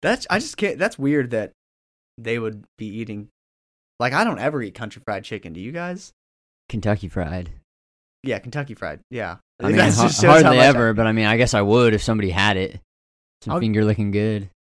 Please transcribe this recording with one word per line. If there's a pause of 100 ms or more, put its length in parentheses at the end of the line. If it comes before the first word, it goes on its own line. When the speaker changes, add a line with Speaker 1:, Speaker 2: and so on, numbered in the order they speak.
Speaker 1:
That's,
I
just
can't,
that's
weird
that (640)
they
would (120)
be
eating, (720)
like,
I
don't
ever
eat
country
fried
chicken.
Do
you
guys? (560)
Speaker 2:
Kentucky
Fried. (760)
Speaker 1:
Yeah,
Kentucky
Fried. (120)
Yeah. (260)
Speaker 2:
I
mean,
Speaker 1:
That
Speaker 2:
ha-,
Speaker 1:
just
shows (200)
how
Speaker 2:
hardly
Speaker 1:
much
I
Speaker 2:
ever,
but
I
mean,
I
guess
I
would
if
somebody
had
it. (600)
Some
Speaker 3:
I'll,
Speaker 2:
finger
looking
good. (100)